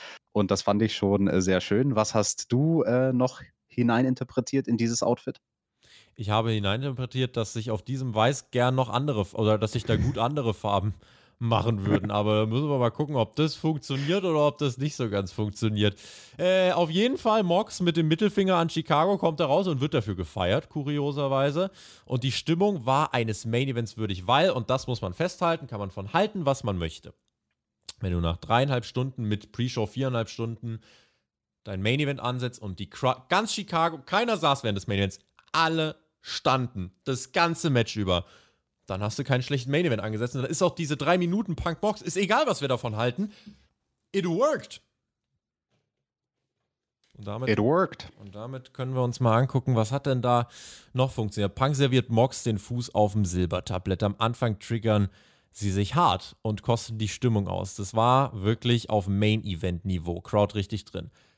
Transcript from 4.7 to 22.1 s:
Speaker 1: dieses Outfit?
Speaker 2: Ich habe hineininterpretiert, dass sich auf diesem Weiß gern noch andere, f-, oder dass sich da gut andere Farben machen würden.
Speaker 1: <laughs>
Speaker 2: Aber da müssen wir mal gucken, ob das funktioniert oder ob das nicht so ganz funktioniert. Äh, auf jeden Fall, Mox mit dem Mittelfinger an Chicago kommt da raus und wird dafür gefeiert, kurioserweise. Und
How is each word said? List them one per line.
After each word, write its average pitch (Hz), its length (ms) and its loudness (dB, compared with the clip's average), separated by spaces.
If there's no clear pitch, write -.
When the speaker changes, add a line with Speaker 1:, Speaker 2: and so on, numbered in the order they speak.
Speaker 1:
dieses 117 260 0
Outfit? - 380 -2
Speaker 2:
Ich 104 140 -6
habe 110 220 2
hineininterpretiert, 123 840 -2
dass 113 160 -2
sich 117 180 -6
auf 107 140 -2
diesem 131 320 -6
Weiß 120 360 2
gern 123 240 2
noch 127 140 0
andere, 120 320 0
f-, - 140 -4
oder 107 220 4
dass 107 160 -2
sich 117 100 -4
da 110 140 2
gut - 200 0
andere 123 360 0
Farben 101 400 0
machen 113 460 2
würden. 104 260 2
Speaker 1:
<laughs> - 0 -
Speaker 2:
Aber 104 300 2
da 110 40 2
müssen 131 240 -2
wir 143 80 0
mal 120 120 2
gucken, 147 260 -4
ob 113 200 0
das 156 200 0
funktioniert 156 680 -2
oder 156 240 2
ob 143 100 0
das 139 200 -2
nicht 143 180 -4
so 120 140 -2
ganz 98 220 -2
funktioniert. 104 680 0
Äh, 185 340 4
auf 170 180 2
jeden 220 280 2
Fall, 220 260 2
Mox 180 380 0
mit 170 160 2
dem 165 100 2
Mittelfinger 190 480 2
an 170 140 2
Chicago 165 480 2
kommt 160 220 0
da 170 60 2
raus 165 220 2
und 143 140 -2
wird 156 120 -2
dafür 107 220 0
gefeiert, 95 540 0
kurioserweise. 143 1040 -2
Und 123 180 -2